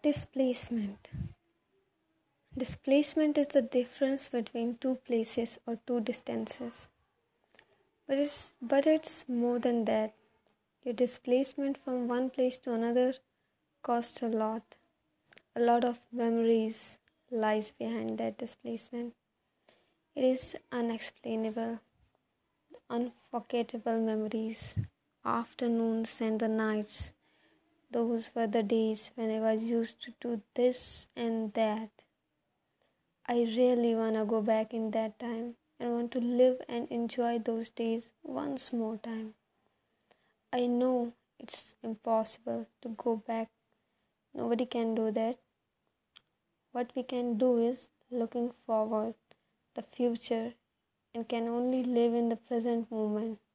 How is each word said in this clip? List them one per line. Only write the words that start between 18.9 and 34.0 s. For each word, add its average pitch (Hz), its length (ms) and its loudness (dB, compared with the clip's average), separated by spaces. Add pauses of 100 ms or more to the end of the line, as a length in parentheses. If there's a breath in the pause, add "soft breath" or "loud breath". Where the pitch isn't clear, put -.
It 262 80 0
is 254 320 4 (160)
unexplainable, 226 1080 -4 (1080)
unforgettable 233 1120 -4
memories, 220 760 -2 (500)
afternoons 233 960 0
and 220 180 0
the 226 80 0
nights. 220 680 -2 (760 soft breath)
Those 233 460 -2
were 233 120 0
the 220 160 2
days 220 520 0
when 220 160 -2
I 220 80 -2
was 220 240 2
used 226 380 -2
to 233 180 -14
do 240 220 -4 (140)
this - 600 0
and 226 380 -2
that. 220 360 0 (1400)
I 240 180 2 (140)
really 240 380 4
wanna 220 300 0